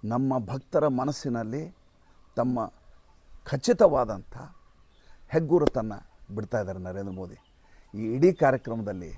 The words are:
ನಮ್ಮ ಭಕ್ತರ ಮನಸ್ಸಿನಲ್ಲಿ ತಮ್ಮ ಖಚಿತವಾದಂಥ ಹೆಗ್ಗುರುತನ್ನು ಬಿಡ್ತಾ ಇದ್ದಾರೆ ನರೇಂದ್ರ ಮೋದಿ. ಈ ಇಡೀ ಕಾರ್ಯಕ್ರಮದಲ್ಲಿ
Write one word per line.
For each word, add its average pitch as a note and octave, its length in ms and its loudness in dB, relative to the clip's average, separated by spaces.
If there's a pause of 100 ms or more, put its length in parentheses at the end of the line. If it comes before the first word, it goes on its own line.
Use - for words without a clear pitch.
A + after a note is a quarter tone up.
ನಮ್ಮ B2+ 340 0
ಭಕ್ತರ C3+ 500 0
ಮನಸ್ಸಿನಲ್ಲಿ C3 880 -4 (600)
ತಮ್ಮ A#2+ 360 -2 (720)
ಖಚಿತವಾದಂಥ C3+ 920 2 (920)
ಹೆಗ್ಗುರುತನ್ನು C#3+ 800 2 (280)
ಬಿಡ್ತಾ G#2+ 260 -4
ಇದ್ದಾರೆ F#2 180 -6
ನರೇಂದ್ರ F#2+ 340 -8
ಮೋದಿ. F#2 260 -12 (560)
ಈ A2 200 -4
ಇಡೀ E3+ 180 6
ಕಾರ್ಯಕ್ರಮದಲ್ಲಿ A2+ 840 -2